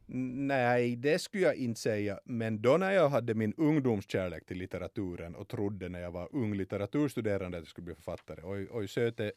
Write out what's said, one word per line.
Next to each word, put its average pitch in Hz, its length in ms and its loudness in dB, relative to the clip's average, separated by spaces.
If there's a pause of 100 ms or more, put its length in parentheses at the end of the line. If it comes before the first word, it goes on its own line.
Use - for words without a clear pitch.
(460)
nej, 123 500 4
det 143 220 2
skulle 185 260 -2
jag 147 100 6
inte 117 260 -2
säga. 104 440 0
Men 110 380 -2
då 127 140 6
när 190 140 0
jag 180 180 6
hade 120 260 2
min 107 200 2
ungdomskärlek 113 920 2
till 92 120 -8
litteraturen 87 760 -6
och 101 140 -12
trodde 101 400 -2
när 90 120 -8
jag 87 100 -6
var 87 220 -6
ung 110 220 0
litteraturstuderande 101 1040 0
att 82 60 -8
jag - 60 -18
skulle 90 140 -12
bli 85 100 -10
författare. 80 500 -10
Oj, 98 260 -6
oj, 104 180 -4
söte 117 480 0